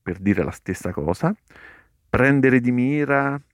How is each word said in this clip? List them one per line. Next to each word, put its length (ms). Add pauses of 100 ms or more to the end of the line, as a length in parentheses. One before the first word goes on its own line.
per 180
dire 240
la 80
stessa 400
cosa. 440 (720)
Prendere 500
di 120
mira 680 (140)